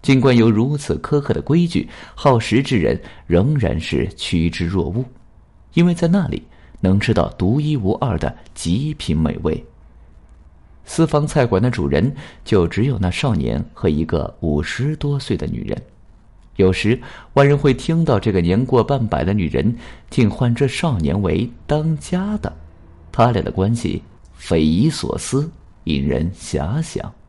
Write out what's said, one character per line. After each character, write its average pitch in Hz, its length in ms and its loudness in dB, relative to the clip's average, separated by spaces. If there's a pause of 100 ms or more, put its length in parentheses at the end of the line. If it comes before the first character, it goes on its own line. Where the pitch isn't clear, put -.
尽 131 200 4
管 127 140 6
有 117 160 6
如 127 260 0
此 107 200 -4
苛 - 220 -2
刻 143 140 -2
的 - 80 -2
规 170 240 2
矩， - 240 -2 (240)
好 131 240 2
食 113 240 0
之 139 160 0
人 67 240 0 (240)
仍 107 320 2
然 85 220 -2
是 71 360 -2
趋 85 340 -2
之 85 160 -4
若 85 260 -2
鹜， 120 120 -4 (720)
因 170 120 4
为 175 80 2
在 170 140 -2
那 175 200 2
里 - 160 -6 (360)
能 95 200 2
吃 110 140 0
到 - 160 2
独 110 300 0
一 151 160 0
无 101 180 0
二 110 240 -2
的 - 180 -4 (180)
极 127 420 -2
品 - 220 -2
美 80 260 0
味。 - 200 -2 (1200)
私 - 200 2
房 151 220 0
菜 139 180 2
馆 117 160 2
的 123 80 2
主 82 180 -2
人 87 280 0 (300)
就 90 220 4
只 101 180 -2
有 143 120 -2
那 92 140 0
少 117 240 -2
年 65 280 -2 (100)
和 - 160 0
一 76 160 0
个 - 340 -2
五 73 240 0
十 147 320 -4
多 143 240 -4
岁 - 160 -4
的 - 120 -6
女 - 160 -6
人。 - 160 -6 (760)
有 95 160 6
时 107 280 0 (340)
外 139 100 6
人 143 140 4
会 143 160 4
听 165 300 0
到 131 160 2
这 107 120 0
个 92 100 2
年 95 240 2
过 120 180 4
半 135 220 0
百 107 180 -2
的 95 100 0
女 95 160 0
人 117 260 0 (340)
竟 113 200 2
唤 120 260 0
这 139 120 0
少 127 300 -2
年 80 240 0
为 95 280 0 (180)
“当 156 300 0
家 190 400 -4
的”， - 140 -6 (600)
他 117 200 2
俩 101 120 0
的 - 80 -4
关 98 240 0
系 - 260 -4 (320)
匪 80 320 0
夷 92 240 4
所 - 280 -4
思， 147 340 -4 (320)
引 69 240 -2
人 69 260 -2
遐 90 480 -4
想。 - 320 -8 (160)